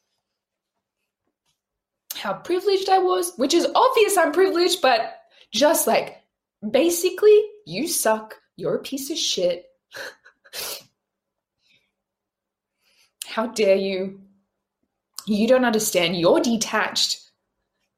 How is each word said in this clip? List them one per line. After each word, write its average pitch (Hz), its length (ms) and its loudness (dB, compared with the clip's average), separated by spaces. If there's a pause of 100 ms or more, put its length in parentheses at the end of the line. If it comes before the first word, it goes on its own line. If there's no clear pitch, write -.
(2250)
How 202 200 -8
privileged 381 540 -2
I 381 100 4
was, 370 380 -2
which 269 160 -2
is 339 220 2
obvious 427 420 4
I'm 320 140 2
privileged, 349 500 2
but 240 340 2 (380)
just, 294 340 2
like, - 340 -2 (500)
basically, 370 720 4 (260)
"You 190 200 -6
suck. 220 480 -2 (220)
You're 165 180 -4
a - 80 -6
piece - 280 -10
of 311 60 -6
shit. - 500 -4 (260)
<laughs> - 880 -16 (2500)
How 226 200 -6
dare 202 300 2
you? 190 440 -6 (1040)
You 208 200 0
don't 254 180 4
understand. 185 540 0
You're 202 220 4
detached." - 800 -2 (760)